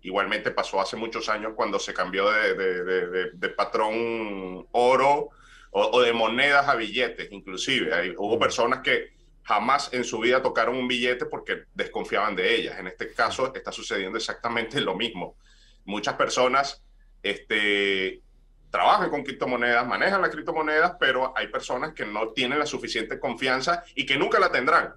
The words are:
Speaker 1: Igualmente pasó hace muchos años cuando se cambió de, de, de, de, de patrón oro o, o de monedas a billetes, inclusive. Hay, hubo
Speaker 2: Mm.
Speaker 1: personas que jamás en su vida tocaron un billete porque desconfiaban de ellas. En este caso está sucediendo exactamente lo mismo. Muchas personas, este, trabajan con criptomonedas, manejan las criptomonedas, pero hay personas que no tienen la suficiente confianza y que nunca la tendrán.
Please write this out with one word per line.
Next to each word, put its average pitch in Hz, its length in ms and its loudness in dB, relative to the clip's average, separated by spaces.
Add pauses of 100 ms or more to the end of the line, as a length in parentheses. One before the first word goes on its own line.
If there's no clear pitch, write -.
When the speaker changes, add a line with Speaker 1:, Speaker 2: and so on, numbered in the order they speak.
Speaker 1:
Igualmente 98 500 0
pasó 98 280 -2
hace 95 160 -2
muchos 113 340 -6
años 107 260 -2
cuando 101 240 0
se 101 120 -6
cambió 95 380 0
de, 107 240 2
de, 92 300 0
de, 90 240 0
de, 90 240 -2
de 90 180 -6
patrón 107 1200 -4
oro 131 580 4 (420)
o, 101 100 2
o 110 200 4
de 117 120 6
monedas 131 540 4
a 139 80 4
billetes, 113 560 -4
inclusive. 95 600 -2
Hay, 87 240 0
hubo 104 200 0
Speaker 2:
Mm. 95 40 0
Speaker 1:
personas 131 420 2
que - 340 0 (260)
jamás 117 520 0
en 123 100 0
su 117 160 -4
vida 127 240 2
tocaron 120 320 0
un 127 120 -2
billete 123 380 0
porque - 380 -6 (100)
desconfiaban 104 600 -2
de 98 200 2
ellas. - 220 -4
En 92 80 -10
este 92 280 -10
caso 123 420 0
está 98 160 -10
sucediendo 107 480 -4
exactamente 117 600 -4
lo 95 160 -2
mismo. 95 420 -6 (480)
Muchas 104 280 -4
personas, 131 680 0 (400)
este, 101 1000 0 (480)
trabajan 160 400 4
con 143 140 -4
criptomonedas, 123 640 0
manejan 160 340 2
las 165 80 0
criptomonedas, 156 680 0
pero 131 360 2
hay 107 120 -2
personas 131 480 -6
que 120 100 -6
no 107 240 -4
tienen 135 300 0
la 147 80 0
suficiente 113 520 -6
confianza 131 640 0 (120)
y 135 100 -2
que 139 140 0
nunca 202 200 4
la 180 120 4
tendrán. 151 460 2